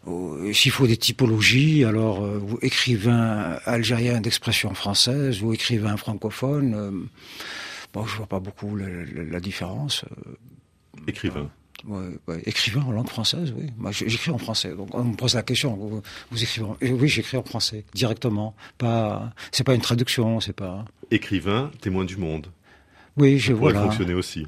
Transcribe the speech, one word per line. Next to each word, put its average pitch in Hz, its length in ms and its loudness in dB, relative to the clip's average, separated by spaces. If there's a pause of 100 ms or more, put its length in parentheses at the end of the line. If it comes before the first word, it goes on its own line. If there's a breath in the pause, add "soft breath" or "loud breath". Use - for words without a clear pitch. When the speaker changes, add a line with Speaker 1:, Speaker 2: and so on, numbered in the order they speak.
Speaker 1:
euh, 87 460 -6
s'il 127 180 4
faut 135 140 6
des 113 100 6
typologies, 123 880 6
alors, 110 400 2
euh, 104 140 -2
ou 104 240 -4
écrivain 113 1040 2
algérien 117 560 2
d'expression 110 500 0
française 123 720 2
ou 113 100 0
écrivain 107 460 0
francophone, 127 760 -2
euh, 104 160 -4 (1000 loud breath)
bon, 107 140 -6
je 104 100 -6
vois 107 100 -8
pas 98 140 -4
beaucoup 104 360 -8
la, 98 120 -4
la, 87 420 -8
la 87 100 -4
différence. 101 680 -6 (200)
Euh, - 60 -16 (760)
Speaker 2:
Écrivain. 73 440 -6 (360)
Speaker 1:
Ouais, 95 240 -8 (180)
ouais, 82 160 -6
écrivain 110 380 0
en 127 100 0
langue 113 160 -2
française, 123 480 -2
oui. - 80 -6 (140)
Moi, 98 120 -4
j-, 104 160 -4
j'écris 113 240 -2
en 135 60 -2
français. 104 400 -4
Donc, 101 180 -10
on 120 80 -2
me 120 140 0
pose 123 180 0
la 110 80 0
question, 123 340 0
vous, 104 260 -6 (280 loud breath)
vous 117 120 -4
écrivez 113 240 -4
en, 107 160 -6
euh, 127 80 0
oui, 127 180 4
j'écris 127 300 0
en 117 40 -2
français, 110 520 -4
directement. 110 600 0 (220 loud breath)
Pas, 113 560 0 (180 loud breath)
c'est - 140 -2
pas 131 100 6
une 117 60 4
traduction, 117 600 2
c'est 101 120 -4
pas 98 320 -8 (260)
Speaker 2:
Écrivain, 104 600 0 (100)
témoin 95 240 0
du 92 140 -6
monde. 78 300 -4 (680 soft breath)
Speaker 1:
Oui, 139 220 8
je, 131 160 4
Speaker 2:
Vous 110 60 2
pourrez 139 120 6
Speaker 1:
voilà. 101 140 4
Speaker 2:
fonctionner 104 260 2
aussi. 87 360 -2